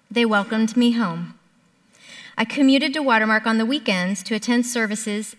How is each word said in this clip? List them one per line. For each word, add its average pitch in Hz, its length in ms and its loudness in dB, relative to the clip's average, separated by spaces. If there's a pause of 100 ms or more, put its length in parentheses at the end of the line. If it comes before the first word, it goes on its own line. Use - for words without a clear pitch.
They 233 160 0
welcomed 220 520 0
me 240 160 4
home. 175 420 -4 (1040)
I 226 60 0
commuted 269 500 2
to 311 80 -2
Watermark 220 460 2
on 220 100 2
the 226 80 0
weekends 196 560 -2
to 220 140 -4
attend 240 280 0
services 214 760 -4